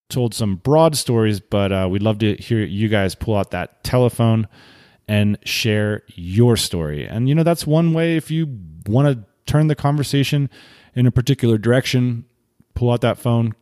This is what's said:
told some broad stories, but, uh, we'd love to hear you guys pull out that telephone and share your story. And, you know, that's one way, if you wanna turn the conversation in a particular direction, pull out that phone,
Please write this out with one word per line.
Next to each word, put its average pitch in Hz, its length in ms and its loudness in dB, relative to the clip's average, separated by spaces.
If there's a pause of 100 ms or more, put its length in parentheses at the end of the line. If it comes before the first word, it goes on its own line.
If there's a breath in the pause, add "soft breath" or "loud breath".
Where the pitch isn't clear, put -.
told 120 260 -4
some 101 220 -2
broad 151 400 2
stories, 110 420 0
but, 98 320 -2
uh, 95 180 0
we'd 98 140 0
love 107 160 0
to 104 180 0
hear 110 280 -2
you 98 240 -2
guys 98 260 0
pull 110 220 -4
out 98 160 -4
that - 320 -10
telephone 117 640 2 (600 loud breath)
and 104 360 0
share 107 600 -2 (100)
your 104 420 2
story. 76 480 -4
And, 113 240 -4
you 143 60 2
know, 165 80 2
that's 165 240 0
one 160 260 2
way, 165 240 0
if 156 140 -6
you 156 280 -4 (280)
wanna 123 400 0 (200)
turn 151 200 2
the 151 80 0
conversation 143 760 0 (460 loud breath)
in 123 120 2
a 123 40 6
particular 120 480 2
direction, 123 680 0 (500)
pull 120 160 0
out 120 120 0
that 113 160 0
phone, 117 440 0